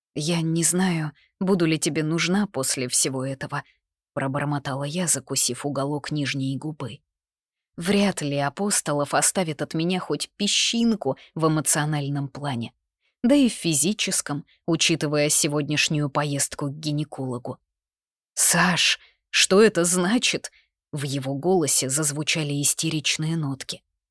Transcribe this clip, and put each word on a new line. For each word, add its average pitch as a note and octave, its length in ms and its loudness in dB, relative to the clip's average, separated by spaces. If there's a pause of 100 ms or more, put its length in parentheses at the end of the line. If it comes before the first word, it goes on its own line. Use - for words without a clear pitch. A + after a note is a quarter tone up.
(160)
«Я E3 260 0
не E3 220 2
знаю, E3+ 480 2 (280)
буду F#3 260 4
ли D#3+ 120 2
тебе D#3 260 -2
нужна E3+ 440 0
после C3 400 -2
всего C3 360 -2
этого», C3+ 400 -6 (500)
пробормотала C#3+ 720 -2
я, E3+ 220 -2
закусив C3 580 -2
уголок C#3+ 440 -2
нижней C#3 480 -2
губы. D3 440 -10 (760)
«Вряд G3 460 0
ли C#3+ 160 -2
Апостолов D3 760 -2
оставит D#3 480 0
от D3 140 -6
меня F3 240 0
хоть - 380 -4
песчинку A3 800 0 (180)
в D#3+ 120 2
эмоциональном D3 840 0
плане, C3 440 -6 (480)
да A#3+ 140 6
и C4+ 140 6
в - 40 -2
физическом, D#3+ 920 -2 (200)
учитывая D#3 640 2
сегодняшнюю D3 800 0
поездку D3 580 -2
к C#3+ 120 -8
гинекологу». C3+ 800 -6 (720)
«Саш, - 680 2 (300)
что - 320 4
это G3+ 220 6
значит?» F3+ 680 0 (400)
В C#3+ 120 -6
его C#3 320 -4
голосе D#3+ 540 2
зазвучали C#3+ 720 -2
истеричные D#3 760 -2
нотки. C#3 460 -6 (280)